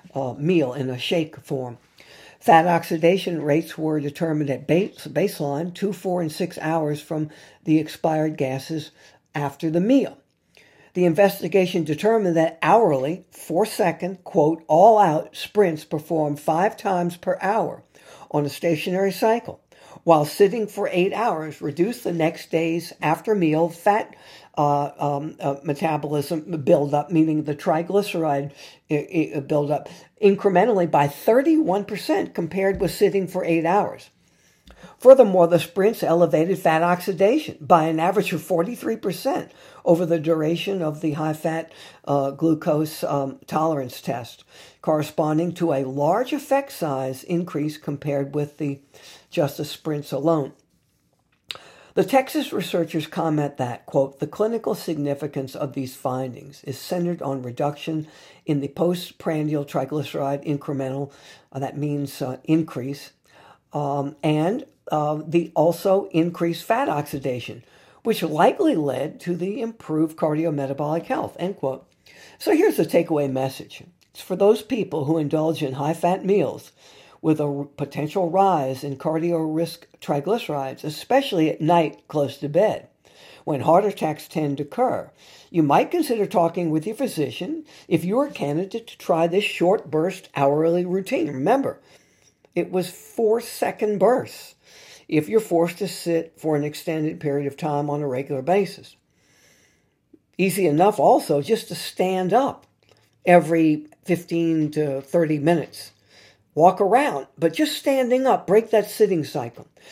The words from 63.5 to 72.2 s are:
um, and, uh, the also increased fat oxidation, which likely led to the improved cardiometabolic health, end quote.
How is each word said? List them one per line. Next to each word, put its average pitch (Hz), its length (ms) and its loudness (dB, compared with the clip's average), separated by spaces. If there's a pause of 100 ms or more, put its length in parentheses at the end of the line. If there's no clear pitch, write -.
um, 143 500 -4
and, 160 440 0 (240)
uh, 151 360 0
the 170 280 0
also 175 560 2
increased 170 540 -2
fat 254 240 0
oxidation, 131 760 -6 (400)
which 220 180 0
likely 196 540 2
led 143 420 -2
to 175 160 -4
the 196 260 -6
improved 160 560 -2
cardiometabolic 151 880 -2
health, - 340 -6
end 185 160 -4
quote. 135 280 -6 (540)